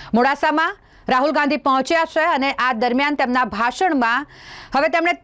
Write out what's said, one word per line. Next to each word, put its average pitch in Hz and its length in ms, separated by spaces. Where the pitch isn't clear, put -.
મોડાસામાં 302 640
રાહુલ 269 280
ગાંધી 285 280
પહોંચ્યા 294 480
છે 320 100
અને 269 180
આ 254 160
દરમિયાન 254 500
તેમના 254 240
ભાષણમાં 247 680
હવે 294 220
તેમણે 339 280